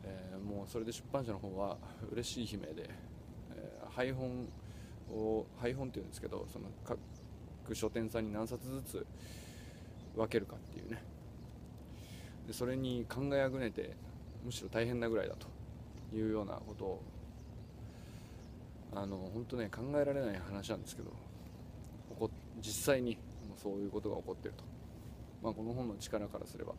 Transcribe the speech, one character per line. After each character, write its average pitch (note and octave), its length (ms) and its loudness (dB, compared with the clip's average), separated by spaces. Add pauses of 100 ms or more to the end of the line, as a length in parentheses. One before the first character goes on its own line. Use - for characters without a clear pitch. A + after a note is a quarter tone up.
え F#2 320 -4
ー、 F#2+ 80 -4
も G2+ 200 0
う F#2+ 40 -6
そ A#2+ 120 0
れ A2+ 60 2
で A#2 60 0
出 - 200 -4
版 A2+ 140 4
社 A2 60 0
の G2+ 60 2
方 F#2+ 180 -2
は G2 220 2 (340)
嬉 A#2 360 2
し - 40 -2
い G#2 40 0
悲 F#2+ 60 0
鳴 D#2 120 -4
で、 E2 160 -4 (640)
え G#2 320 -6
ー、 A2 80 -8
配 B2+ 220 6
本 B2+ 340 2 (640)
を、 A2 340 6 (120)
配 A#2+ 160 4
本 C3 160 0
っ - 20 -6
て - 80 0
い - 20 -2
う - 40 -2
ん - 20 -6
で - 80 -8
す - 60 -6
け - 60 -2
ど、 - 240 -2
そ - 60 -6
の G#2+ 80 -4 (180)
各 - 920 -4
書 A2 140 4
店 A2+ 200 4
さ A2+ 100 4
ん A2 60 4
に G#2 80 0
何 A2 140 2
冊 B2+ 200 -2
ず C3+ 140 0
つ - 240 -2 (1080)
分 A2 120 6
け A#2 120 8
る G2 80 0
か - 80 -6
っ A2 40 -4 (140)
て - 60 -6
い - 20 -6
う F#2+ 80 -6
ね。 A2 140 -4 (1400)
で、 A2+ 60 -2
そ B2 120 2
れ B2+ 100 4
に B2 320 4
考 B2+ 160 2 (120)
え C#3 60 10
あ C3+ 80 8
ぐ C3 100 2
ね A#2+ 100 4
て、 - 260 0 (480)
む B2+ 80 -2
し - 120 -2
ろ G2 60 -2
大 A2+ 160 6
変 B2 140 4
な A#2 100 6
ぐ A2+ 80 6
ら F#2+ 60 6
い - 40 2
だ - 80 0
と - 120 -8 (680)
い A2 120 6
う G#2+ 40 6
よ G#2+ 120 4
う - 20 0
な F#2 80 -2
こ G#2+ 200 -4
と G2+ 120 -2
を、 F#2 160 0 (1900)
あ G2+ 120 2
の、 G2 120 0 (160)
本 A#2 120 0
当 B2 120 -2
ね、 A2 120 2
考 A2+ 120 -4 (180)
え C#3+ 60 10
ら C#3 80 4
れ C#3 80 4
な A2+ 100 4
い G2 40 2
話 G2 340 -2
な A2 60 4
ん E2+ 60 -2
で - 60 -6
す - 80 -6
け - 60 -6
ど、 - 80 -6 (1040)
起 - 60 -6
こ A2+ 60 6
っ-、 A2 40 4 (320)
実 G#2 240 0
際 C3+ 160 10
に A#2+ 140 4 (340)
も G2 60 -6
う - 40 -12
そ G2+ 120 0
う - 80 2
い G2+ 80 2
う - 20 2
こ G2+ 100 2
と G#2 120 2
が G2+ 60 2
起 - 60 -2
こ F#2+ 100 -2
っ - 20 0
て - 140 -2
る A2 60 -6
と。 - 80 -8 (800)
ま A#2 80 4
あ、 G#2+ 40 2
こ G#2+ 100 -2
の A#2 100 0
本 B2+ 140 2
の G2+ 100 0
力 G#2 300 0
か - 100 -4
ら - 80 -2
す - 120 -10
れ - 60 -2
ば - 160 -2